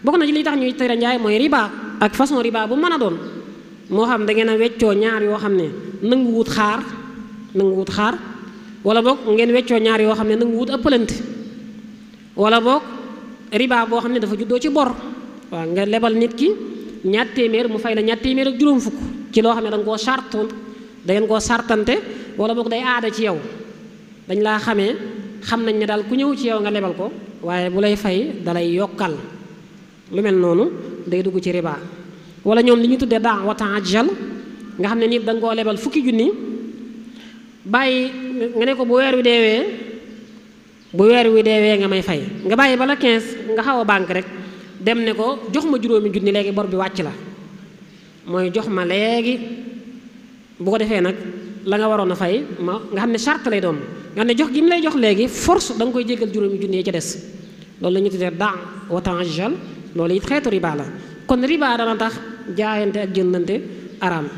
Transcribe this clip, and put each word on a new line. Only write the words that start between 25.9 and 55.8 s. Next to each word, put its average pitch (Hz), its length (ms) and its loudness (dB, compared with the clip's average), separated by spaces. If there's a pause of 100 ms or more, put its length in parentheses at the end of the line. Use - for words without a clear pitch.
ku 233 60 -2
ñëw 277 200 2
ci 277 140 -4
yow 220 120 0
nga 208 100 -2
lebal 196 260 -2
ko, 202 160 -6 (300)
waaye 180 260 -2
bu 180 120 0
lay 208 160 4
fay 208 360 -2 (100)
dalay 170 300 0
yokkal. 196 400 -2 (1000)
Lu 185 100 0
mel 202 140 2
noonu 180 340 4 (360)
day 180 160 0
dugg 185 200 -2
ci 180 100 -2
riba. 165 240 -2 (680)
Wala 220 180 6
ñoom 240 180 8
li 233 80 4
ñu 254 80 6
tuddee 226 240 2
da'wa 208 340 2
ta'ajjal, 208 520 2 (720)
nga 190 100 0
xam 226 100 0
ne 226 80 4
nit 233 180 2
da 226 100 0
nga 226 60 -2
koo 226 140 0
lebal 220 240 0
fukki 302 240 -2
junni, 240 280 2 (1300)
bàyyi 254 460 2 (460)
nga 226 100 2
ne 269 80 2
ko 254 120 -2
bu 233 80 2
weer 262 220 4
wi 254 60 2
deewee, 233 400 4 (1300)
bu 175 120 2
weer 233 260 6
wi 220 120 6
deewee 214 360 4
nga 196 100 0
may 190 140 0
fay. 165 200 -2 (240)
Nga 208 100 2
bàyyi 262 200 4
ba 262 100 2
la 285 100 2
quinze 233 400 2 (180)
nga 220 80 0
xaw 254 180 2
a 226 40 0
banque 190 280 2
rek, 185 140 -2 (540)
dem 226 240 0
ne 220 100 0
ko, 233 240 -2 (140)
"Jox 294 140 0
ma 277 140 2
juróomi 214 320 2
junni, 196 200 0
léegi 202 200 0
bor 196 140 -2
bi 185 100 -4
wàcc 190 260 -2
la." 151 100 -4 (1120)
Mooy, 180 260 -2
"Jox 220 160 -2
ma 185 160 0
léegi." 226 540 0 (1200)
Bu 180 120 -2
ko 220 80 2
defee 214 220 0
nag, 180 140 2 (500)
la 196 140 0
nga 220 100 2
waroon 208 220 2
a 180 60 0
fay, 190 260 0 (160)
ma, 185 220 -4 (120)
nga 196 100 -2
xam 233 100 0
ne 226 60 0
charte 285 320 -2
lay 208 100 2
doon. 175 160 0 (400)
Nga 208 80 0
xam - 20 2
ne 240 100 2
jox 294 160 2
gi 285 100 2
mu 330 60 6
lay 349 140 4
jox 302 140 0
léegi, 226 320 4
force - 500 2
da 226 60 2